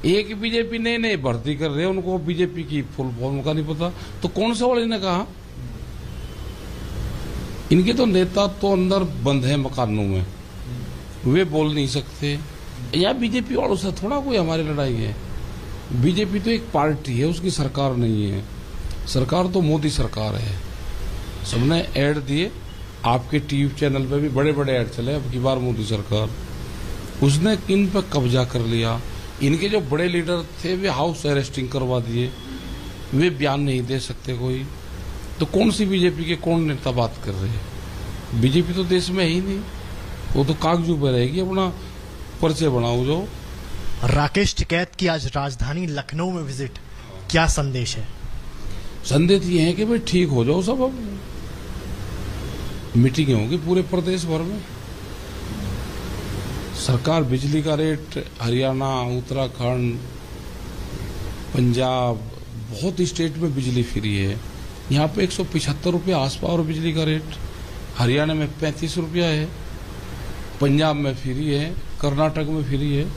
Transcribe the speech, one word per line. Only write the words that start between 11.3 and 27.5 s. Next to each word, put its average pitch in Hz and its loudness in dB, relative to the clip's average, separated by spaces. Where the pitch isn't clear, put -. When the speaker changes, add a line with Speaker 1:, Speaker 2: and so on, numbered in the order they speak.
Speaker 1:
बोल 151 2
नहीं 143 2
सकते। 143 -2
या 185 4
बीजेपी 240 0
वालों 202 2
से 190 -2
थोड़ा 269 -2
कोई 269 0
हमारी 160 2
लड़ाई 143 0
है। 107 0
बीजेपी 180 2
तो 226 0
एक 226 0
पार्टी 147 2
है, 143 4
उसकी 170 0
सरकार 135 0
नहीं 107 2
है। 98 -6
सरकार 156 2
तो 185 2
मोदी 151 4
सरकार 107 0
है। 104 -2
सबने 127 2
ऐड 143 2
दिए, 143 0
आपके 123 2
टीवी 139 2
चैनल 139 2
पे 139 0
भी 147 2
बड़े 139 4
बड़े 139 2
ऐड 120 2
चले, 123 -2
"अब 127 -2
की 127 -2
बार 131 2
मोदी 117 0
सरकार।" 107 0
उसने 160 4